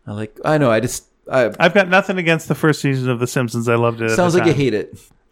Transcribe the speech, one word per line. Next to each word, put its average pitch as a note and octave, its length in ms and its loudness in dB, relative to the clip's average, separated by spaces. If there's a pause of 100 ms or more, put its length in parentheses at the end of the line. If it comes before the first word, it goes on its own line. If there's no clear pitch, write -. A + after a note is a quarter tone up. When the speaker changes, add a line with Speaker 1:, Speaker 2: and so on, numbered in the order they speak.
Speaker 1:
I G#2+ 60 -10
like, G#2+ 320 -10
I D#3 140 0
know, C#3 120 2
I A2+ 100 2
just, - 260 -8 (240)
I A#2+ 280 2
Speaker 2:
I've E3+ 160 2
got F#3+ 140 4
nothing F#3+ 300 2
against E3 300 0
the E3 60 0
first D3+ 260 0
season C3 300 0
of A#2+ 80 -2
The B2 80 -2
Simpsons. A#2+ 420 -4
I A#2+ 60 4
loved A#2 260 0
it A2+ 100 -2
at A2+ 60 0
Speaker 1:
Sounds F3 180 2
Speaker 2:
the F3+ 60 4
Speaker 1:
like - 60 2
you D#3+ 60 4
Speaker 2:
time. C3+ 80 0
Speaker 1:
hate B2 140 0
it. - 260 -6 (320)